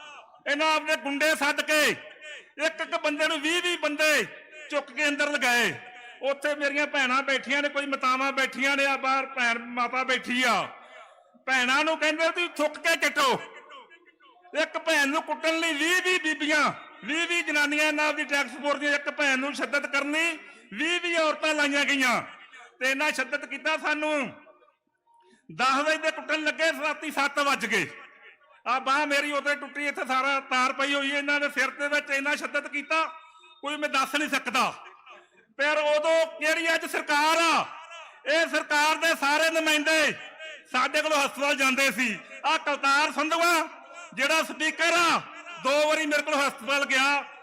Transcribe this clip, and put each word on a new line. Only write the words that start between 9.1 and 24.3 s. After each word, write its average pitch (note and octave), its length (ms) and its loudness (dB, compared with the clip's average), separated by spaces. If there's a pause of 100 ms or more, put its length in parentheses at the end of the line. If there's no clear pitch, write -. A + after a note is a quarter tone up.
ਭੈਣ A#3+ 320 0 (160)
ਮਾਤਾ B3 300 -2
ਬੈਠੀ B3+ 380 -2
ਆ, G3 260 2 (760)
ਭੈਣਾਂ C4 380 2
ਨੂੰ D#4+ 140 2
ਕਹਿੰਦੇ D#4 300 2
ਤੁਸੀਂ E4+ 200 0
ਥੁੱਕ D4 300 -2
ਕੇ E4 200 2
ਚੱਟੋ। C#4 420 2 (1120)
ਇੱਕ D#4+ 260 -2
ਭੈਣ D#4 300 2
ਨੂੰ D#4+ 140 0
ਕੁੱਟਣ D#4+ 360 -2
ਲਈ E4 160 0
ਵੀਹ E4+ 300 2
ਵੀਹ F#4 180 4
ਬੀਬੀਆਂ, D4+ 500 2 (320)
ਵੀਹ D#4+ 240 -2
ਵੀਹ E4+ 160 0
ਜਨਾਨੀਆਂ D4+ 480 0
ਨਾਲ D4+ 200 2
ਦੀ D4+ 120 -2
ਟੈਕਸ C#4 380 -2
ਫੋਰਸ C#4+ 180 0
ਦੀਆਂ D4 140 0
ਇੱਕ C#4+ 160 -4
ਭੈਣ C#4 280 0
ਨੂੰ C#4+ 160 -4
ਸ਼ਿੱਦਤ C#4+ 320 -2
ਕਰਨੀ, D4 520 0 (340)
ਵੀਹ D#4+ 280 0
ਵੀਹ E4+ 200 0
ਔਰਤਾਂ D#4 340 2
ਲਾਈਆਂ C#4+ 300 2
ਗਈਆਂ B3+ 360 2 (580)
ਤੇ B3+ 120 0
ਇਹਨਾਂ C#4+ 220 0
ਸ਼ਿੱਦਤ C#4+ 340 -4
ਕੀਤਾ। C#4 320 -2
ਸਾਨੂੰ D4+ 520 -2 (1160)